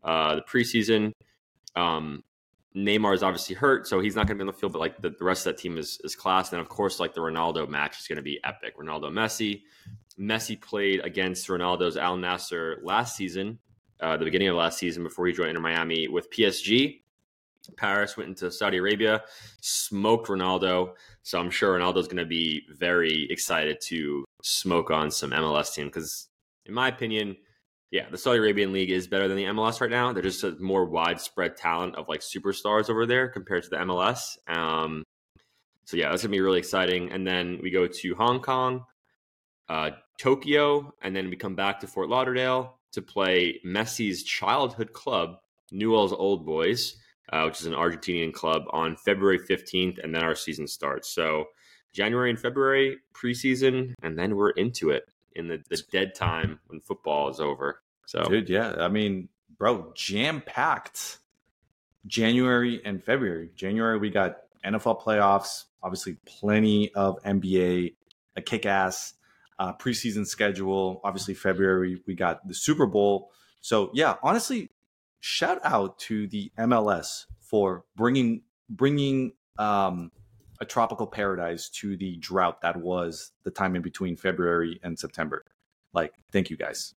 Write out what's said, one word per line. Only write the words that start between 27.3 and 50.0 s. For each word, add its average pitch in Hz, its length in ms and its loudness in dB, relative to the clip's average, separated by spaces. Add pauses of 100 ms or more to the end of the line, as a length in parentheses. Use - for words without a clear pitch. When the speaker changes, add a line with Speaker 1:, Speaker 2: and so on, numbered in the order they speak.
Speaker 1:
yeah, - 180 -2
the - 80 -10
Saudi 120 220 4
Arabian 101 320 4
League 95 200 0
is 92 160 0
better 98 200 2
than 95 80 0
the 98 80 -2
M 101 160 -2
L 110 80 4
S 117 140 -2
right 123 100 0
now. 123 220 0
They're 92 100 -2
just 92 220 -2
a 87 160 -2
more 95 240 2
widespread 85 720 -2
talent 85 380 -2
of, 80 120 -10
like, 78 140 -4
superstars 104 680 0
over 113 160 2
there 127 220 2
compared 95 360 -4
to - 60 -16
the 82 120 -2
M 92 80 -2
L 90 120 0
S. 117 360 0 (100)
Um, 80 560 -2 (800)
so, - 140 -6
yeah, 78 120 2
that's 92 120 0
gonna 110 100 -2
be 98 80 2
really 95 200 4
exciting. 90 520 0
And 95 160 -4
then 90 340 -2
we 92 80 -4
go 90 160 4
to 87 300 -4
Hong 120 240 2
Kong, 127 460 -2 (840)
uh, 78 240 -2 (260)
Tokyo, 143 840 2
and 95 120 -4
then 95 160 -2
we 92 60 -6
come 95 200 -8
back 98 260 0
to 101 60 -12
Fort 92 200 -4
Lauderdale 127 720 0 (140)
to 104 80 -6
play 92 640 2
Messi's 101 580 -2
childhood 120 720 0
club, 87 480 -4 (300)
Newell's 104 420 4
Old 95 320 2
Boys, 82 500 0 (360)
uh, 78 120 2
which 80 160 -2
is 82 60 -8
an 82 80 -4
Argentinian 82 600 -2
club, 80 380 0
on 82 240 0
February 98 440 4
fifteenth, 90 640 -2